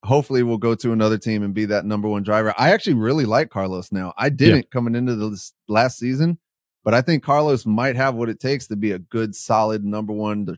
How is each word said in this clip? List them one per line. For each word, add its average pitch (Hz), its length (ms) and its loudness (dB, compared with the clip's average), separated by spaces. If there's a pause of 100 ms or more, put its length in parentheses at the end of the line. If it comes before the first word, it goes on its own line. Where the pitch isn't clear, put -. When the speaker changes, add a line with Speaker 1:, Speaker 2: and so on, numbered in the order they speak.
Speaker 1:
hopefully 131 400 2
will 117 140 0
go 117 180 0
to 117 160 -2
another 110 260 2
team 107 260 -2
and 101 100 -4
be 107 120 -2
that 101 200 0
number 104 220 -4
one 104 160 -2
driver. 107 340 0
I 139 140 4
actually 214 240 0
really 123 300 0
like 120 240 2
Carlos 92 420 -6
now. 92 260 -6
I 117 80 -2
Speaker 2:
Yeah. 147 60 2
Speaker 1:
didn't 135 400 4
coming 117 240 -2
into 123 200 -2
the 107 160 -4
s-, - 220 -12 (140)
last 113 300 2
season, 143 400 0 (460)
but 131 100 2
I 123 80 6
think 156 220 0
Carlos 147 420 2
might 120 300 0
have 131 200 0
what 117 140 -2
it 110 100 -6
takes 135 280 -4
to 107 80 -6
be 104 160 0
a 90 80 -4
good, 110 360 -4
solid 110 500 0
number 107 280 -4
one 104 320 -2
d-, 87 120 -6